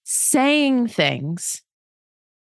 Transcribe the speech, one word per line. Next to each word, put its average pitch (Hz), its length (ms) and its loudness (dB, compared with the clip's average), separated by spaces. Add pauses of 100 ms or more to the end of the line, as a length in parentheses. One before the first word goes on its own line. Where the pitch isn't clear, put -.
saying 277 840 2
things 147 760 -2 (880)